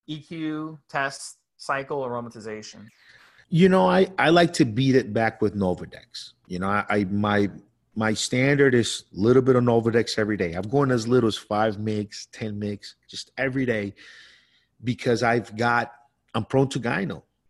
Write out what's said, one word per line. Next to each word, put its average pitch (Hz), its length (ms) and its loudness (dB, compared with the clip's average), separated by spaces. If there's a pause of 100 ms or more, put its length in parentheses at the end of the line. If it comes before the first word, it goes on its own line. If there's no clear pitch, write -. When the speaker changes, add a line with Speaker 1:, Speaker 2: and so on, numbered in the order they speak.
Speaker 1:
E 151 120 -10
Q, 156 680 -10
test, 139 500 -8 (180)
cycle, 139 460 -6
aromatization? 113 840 -10 (600)
Speaker 2:
You 180 200 6
know, 185 200 4
I, 185 200 4 (100)
I 143 120 4
like 170 240 6
to 156 100 4
beat 127 320 2
it 107 160 0
back 113 280 0
with 104 140 0
Novadex. 92 760 -6 (160)
You 90 100 -8
know, 95 100 -2
I, 101 220 0
I, 104 140 2
my, 101 460 0 (440)
my 110 200 0
standard 135 600 2
is - 300 0 (120)
a 90 40 -4
little 123 220 6
bit 127 120 4
of 123 80 4
Novadex 117 560 2
every 107 180 -2
day. 87 180 -4
I'm 95 140 -6
going 135 220 0
as 117 160 0
little 120 220 4
as 101 80 -2
five 107 400 -2
mgs, 107 560 -6
ten 104 280 -8
mgs, 104 340 -10 (140)
just - 300 -16
every 131 260 -2
day, 104 300 -4 (880)
because 117 400 -2
I've 117 340 0
got, 120 360 0 (420)
I'm 113 100 -2
prone 135 260 0
to 135 100 -6
gyno. 143 420 -6 (280)